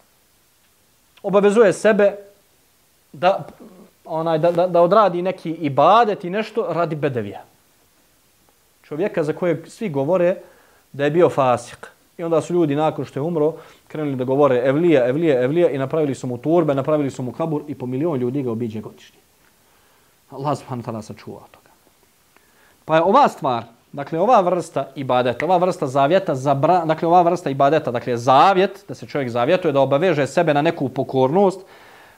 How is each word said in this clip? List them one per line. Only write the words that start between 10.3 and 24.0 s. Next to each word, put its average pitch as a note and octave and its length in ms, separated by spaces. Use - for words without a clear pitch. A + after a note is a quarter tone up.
da C#3 120
je G3 80
bio D#3+ 180
fasik. B2+ 580
I F3+ 60
onda E3 180
su - 120
ljudi D#3+ 220
nakon D3+ 300
što - 140
je C#3 40
umro D#3+ 300
krenuli D3 280
da B2+ 80
govore: C3+ 420
„Evlija, C#3+ 420
evlija, C#3+ 360
evlija”, D#3+ 260
i C#3 80
napravili C3+ 380
su - 120
mu B2 100
turbe, D#3 380
napravili D3 340
su C3+ 140
mu B2 80
kabur D3+ 360
i D3 80
po C3+ 100
milion C3+ 340
ljudi B2+ 240
ga B2 80
obiđe A2 300
godišnje. - 380
Allah C#3 260
subhanahu A#2+ 300
wa A#2 40
ta'ala A2 100
sačuva G#2+ 380
toga. - 200
Pa D#3+ 100
je D#3+ 60
ova A3+ 280
stvar, A#2+ 340
dakle, D#3+ 280